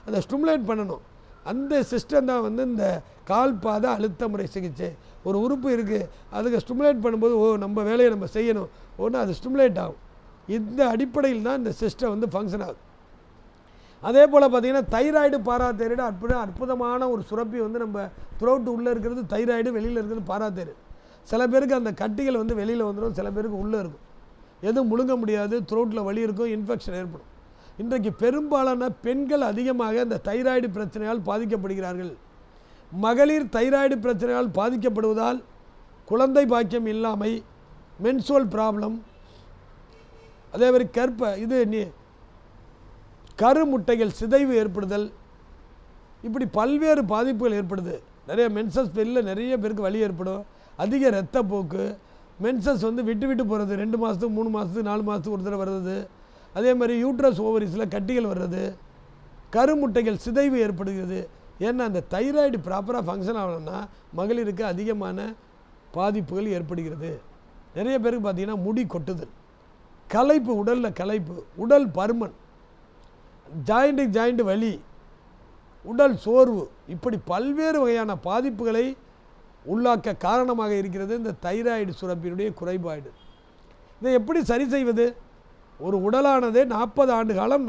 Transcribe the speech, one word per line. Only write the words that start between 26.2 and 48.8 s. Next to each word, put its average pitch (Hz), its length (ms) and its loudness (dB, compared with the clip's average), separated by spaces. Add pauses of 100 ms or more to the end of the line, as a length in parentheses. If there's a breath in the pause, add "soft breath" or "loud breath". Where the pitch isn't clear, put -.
இருக்கும், 220 300 -2
இன்ஃபெக்ஷன் 208 440 -6
ஏற்படும். 175 300 -12 (500 soft breath)
இன்றைக்கு 226 300 -2 (100)
பெரும்பாலான 262 720 0 (160)
பெண்கள் 269 420 0
அதிகமாக 240 580 -2
இந்த 220 220 -4
தைராய்டு 247 380 0 (100)
பிரச்சனையால் 214 500 -6
பாதிக்கப்படுகிறார்கள். 190 840 -4 (880 soft breath)
மகளிர் 277 540 4
தைராய்டு 269 380 4 (100)
பிரச்சனையால் 240 520 0
பாதிக்கப்படுவதால் 226 840 0 (680)
குழந்தை 262 360 6 (100)
பாக்கியம் 233 420 0
இல்லாமை, 220 380 -2 (720)
மென்சுரல் 262 500 2
ப்ராப்ளம், 214 420 -2 (1600 loud breath)
அதே 233 180 6
மாதிரி 247 140 6 (100)
கர்ப்ப-, 233 460 0
இது 254 160 2 (140)
நீ-, 202 180 -2 (1500)
கருமுட்டைகள் 240 800 4
சிதைவு 262 400 4
ஏற்படுதல், 208 480 -2 (1200)
இப்படி 240 180 -2 (140)
பல்வேறு 294 420 4 (120)
பாதிப்புகள் 226 440 0
ஏற்படுது. 180 380 -4 (340)
நிறைய 220 160 2 (100)
மென்சஸ் 208 400 -2